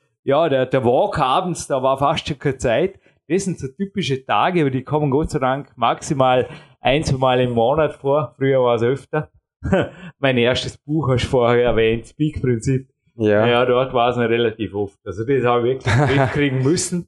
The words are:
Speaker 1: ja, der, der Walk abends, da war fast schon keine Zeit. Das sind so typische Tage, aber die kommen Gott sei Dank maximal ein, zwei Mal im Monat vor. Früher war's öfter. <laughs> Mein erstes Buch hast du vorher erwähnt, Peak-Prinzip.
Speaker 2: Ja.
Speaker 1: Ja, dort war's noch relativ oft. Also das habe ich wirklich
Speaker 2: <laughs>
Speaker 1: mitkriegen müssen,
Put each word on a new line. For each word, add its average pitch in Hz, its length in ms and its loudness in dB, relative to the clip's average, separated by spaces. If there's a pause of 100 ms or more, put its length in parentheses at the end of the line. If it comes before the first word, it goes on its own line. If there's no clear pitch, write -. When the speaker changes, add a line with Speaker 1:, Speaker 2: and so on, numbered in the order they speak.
(240)
Speaker 1:
ja, 151 260 2
der, 131 160 2
der 127 180 0
Walk 143 360 2
abends, 156 480 -2
da 135 140 -4
war 131 160 0
fast 147 300 -2
schon 156 120 -6
keine 131 180 -4
Zeit. 135 420 -2 (300)
Das 190 160 -2
sind 170 140 -4
so 135 100 -8
typische 170 560 -6
Tage, 139 360 0
aber 139 100 0
die 135 120 -2
kommen 151 260 -2
Gott 143 200 0
sei 147 100 -4
Dank 131 380 -4
maximal 127 720 0 (320)
ein, 139 220 2
zwei 139 140 0
Mal 127 220 2
im 123 120 0
Monat 135 420 2
vor. 139 440 -2
Früher 135 240 2
war's 120 220 2
öfter. 139 460 -2 (320)
<laughs> - 80 -6 (500)
Mein 131 180 0
erstes 120 400 0
Buch 147 340 -4
hast 123 140 0
du - 40 -6
vorher 120 340 4
erwähnt, 113 540 0
Peak-Prinzip. 131 720 -2 (280)
Speaker 2:
Ja. 107 300 2
Speaker 1:
Ja, 120 180 2
dort 127 280 0
war's 120 240 0
noch 120 120 0
relativ 110 460 -2
oft. 101 300 -6
Also 101 200 -8
das 135 200 0
habe 120 240 2
ich - 160 -4
wirklich 101 100 2
Speaker 2:
<laughs> 139 240 2
Speaker 1:
mitkriegen 131 440 0
müssen, 170 440 -2